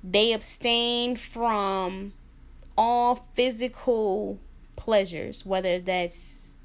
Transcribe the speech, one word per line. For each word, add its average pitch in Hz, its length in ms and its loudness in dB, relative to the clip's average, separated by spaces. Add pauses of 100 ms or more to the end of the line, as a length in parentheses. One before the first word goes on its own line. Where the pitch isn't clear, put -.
They 208 300 4
abstain 240 800 0
from 202 960 -2 (640)
all 240 560 4
physical 220 1040 0 (360)
pleasures, 190 720 0
whether 185 340 0
that's 180 840 -4